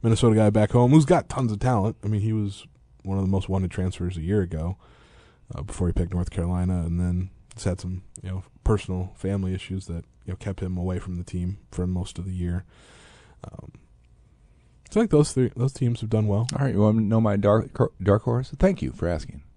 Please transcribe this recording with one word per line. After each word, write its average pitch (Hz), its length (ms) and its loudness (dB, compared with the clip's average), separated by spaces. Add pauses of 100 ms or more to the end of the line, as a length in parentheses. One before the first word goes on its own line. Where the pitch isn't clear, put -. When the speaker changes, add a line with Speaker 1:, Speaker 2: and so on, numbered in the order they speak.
Speaker 1:
Minnesota 113 340 6
guy 107 140 6
back 107 220 4
home 123 200 6
who's 156 140 10
got 175 220 2
tons 127 240 -2
of 101 60 -4
talent. 113 460 0
I 101 40 -4
mean, 107 120 0
he 110 120 -2
was 104 340 -4 (360)
one 98 160 -4
of 98 60 0
the 92 60 0
most 95 180 0
wanted 95 220 0
transfers 90 460 -4
a 82 60 -6
year 98 200 2
ago, 82 340 -4 (800)
uh, - 80 -8
before - 240 -4
he 85 60 0
picked 87 200 -2
North 87 180 -2
Carolina, 90 540 -2
and 85 160 -2
then 90 300 -2 (240)
he's - 100 -16
had 90 160 -2
some, 92 220 -10 (200)
you 95 60 -10
know, 92 140 -8 (200)
personal 92 540 0
family 95 380 -4
issues 95 320 -8
that, 85 180 -10 (200)
you - 80 -10
know, 90 40 -8
kept - 240 -8
him 92 160 -6
away 90 220 -4
from 90 180 -10
the 87 80 -8
team 90 340 -6 (120)
for 90 160 -4
most 90 320 -6
of 87 60 -8
the 95 80 -8
year. 87 320 -4 (800)
Um, - 280 -18 (1160)
so 208 100 2
I - 20 4
think 220 100 0
those 147 200 4
three, 127 240 0
those 123 160 0
teams 120 280 -2
have 110 100 -6
done 110 160 2
well. 104 200 0 (120)
Speaker 2:
All 139 60 0
right, 127 100 0
you 98 60 2
want 107 180 6
to 110 60 2
know 110 160 2
my 104 160 2
dark, 101 340 4 (320)
dark 101 220 4
horse? 120 340 -2
Thank 190 240 4
you 64 100 -6
for - 160 -4
asking. - 340 -6 (140)